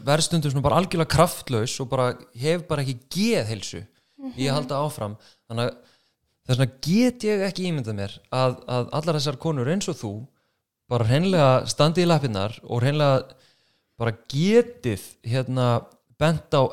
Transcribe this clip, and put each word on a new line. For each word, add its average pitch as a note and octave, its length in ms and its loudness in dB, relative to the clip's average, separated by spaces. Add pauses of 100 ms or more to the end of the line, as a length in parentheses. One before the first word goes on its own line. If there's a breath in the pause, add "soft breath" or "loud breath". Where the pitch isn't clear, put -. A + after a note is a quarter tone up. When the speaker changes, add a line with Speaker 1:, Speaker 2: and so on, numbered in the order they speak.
Speaker 1:
verð D3+ 220 2
stundum D3+ 260 0
svona C3+ 120 0
bara C#3 120 2
algjörlega E3+ 320 0
kraftlaus C3 680 0
og B2 100 -8
bara B2+ 200 0 (260)
hef D#3+ 320 -2
bara D3 160 -2
ekki C3 160 -6 (100)
geðheilsu A#2 720 -4 (380)
í B3+ 260 -6
að C#3 60 0
Speaker 2:
Mhm. - 20 0
Speaker 1:
halda D3 240 -2
áfram. A#2 380 -6 (340 soft breath)
Þannig A#2 220 -2
að - 60 -14 (720 soft breath)
þess B2+ 100 0
vegna C3 220 -4
get A#3+ 420 2
ég G#3+ 180 0
ekki F#3+ 240 -4
ímyndað B2+ 320 -4
mér G2 160 -6 (160)
að, C3 240 0 (140)
að B2 240 -2
allar D#3+ 240 -2
þessar C#3+ 240 -4
konur C#3 280 -2
eins G3 220 -2
og - 80 -6
þú G#2+ 140 -8 (760)
bara A#2+ 160 2
hreinlega C#3 640 4
standið D#3+ 380 2
í - 20 2
lappirnar A#2 540 0
og A#2+ 220 -4
hreinlega C#3+ 520 2 (640 soft breath)
bara A#2 120 0 (160)
getið, F#3 720 2 (220)
hérna, B2 640 0 (320)
bent D#3 340 0
á C#3+ 80 6 (100)